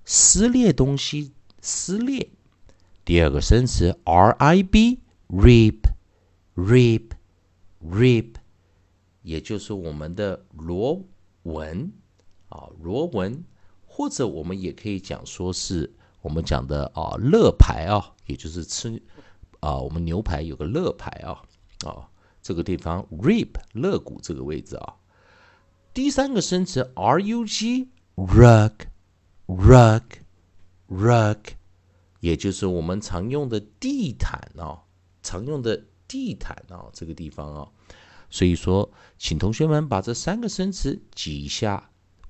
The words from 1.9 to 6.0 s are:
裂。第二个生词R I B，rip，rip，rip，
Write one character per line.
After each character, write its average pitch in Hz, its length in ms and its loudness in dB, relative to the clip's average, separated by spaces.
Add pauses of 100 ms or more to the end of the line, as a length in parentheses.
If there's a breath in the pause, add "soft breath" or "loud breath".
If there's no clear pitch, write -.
裂。 247 320 -4 (760)
第 85 180 2
二 78 80 4
个 69 120 -2
生 120 260 2
词 87 380 0
R 90 260 6
I 165 320 4
B，rip，rip，rip， 117 3750 2 (840)